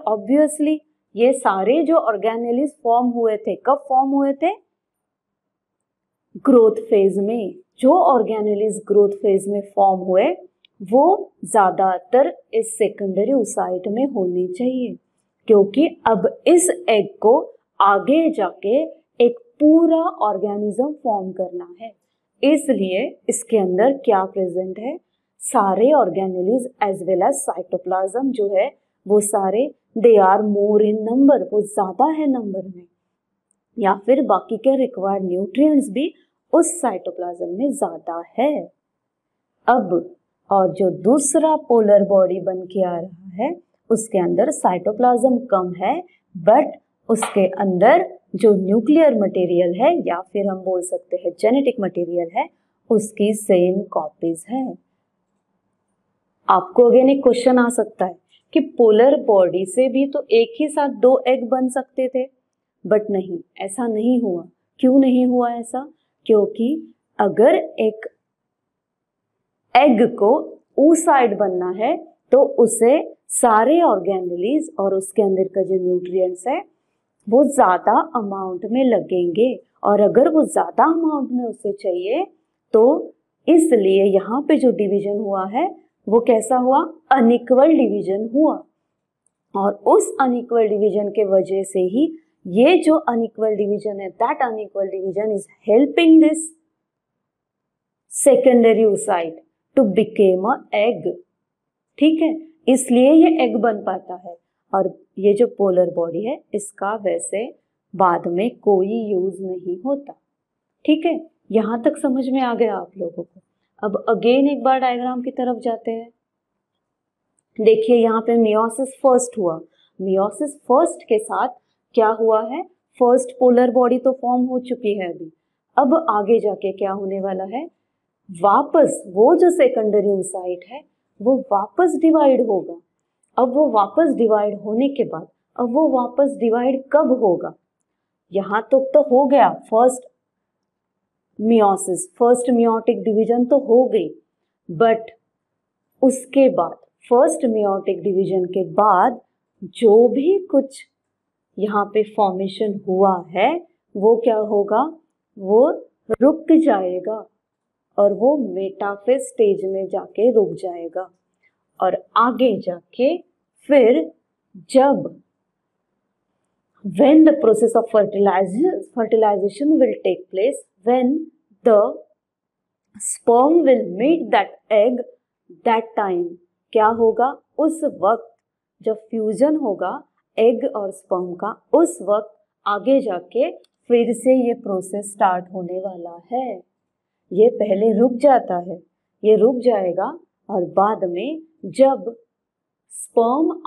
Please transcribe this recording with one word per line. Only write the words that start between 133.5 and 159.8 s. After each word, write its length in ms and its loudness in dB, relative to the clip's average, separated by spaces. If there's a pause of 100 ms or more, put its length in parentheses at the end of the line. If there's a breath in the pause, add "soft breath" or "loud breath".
वो 160 2
वापस 460 0
divide 440 0
होने 300 -2
के 140 -4
बाद, 240 -10 (320)
अब 140 -4
वो 160 2
वापस 480 -2
divide 540 -2
कब 280 2
होगा? 340 -2 (800)
यहाँ 280 -4
तक 320 0
तो 80 6
हो 240 2
गया 240 4
first 600 -2 (1300)
meiosis, 580 2 (200)
first 320 2
meiotic 520 0
division 420 0
तो 140 2
हो 260 2
गई, 240 2 (600)
but 300 2 (1000)
उसके 480 2
बाद, 280 -4 (320)
first 360 2
meiotic 580 -2
division 420 -2
के 180 -4
बाद 580 0 (420)
जो 440 4
भी 320 0
कुछ 440 -4 (760)
यहाँ 260 -2
पे 180 -2
formation 840 -4
हुआ 420 0
है, 380 -2 (300)
वो 200 2
क्या 200 0
होगा? 600 -2 (420)
वो 320 2 (500)
रुक 300 2
जाएगा 800 0 (680)
और 160 2
वो 240 2
मेटाफेज 840 -4
stage 440 0
में 220 -6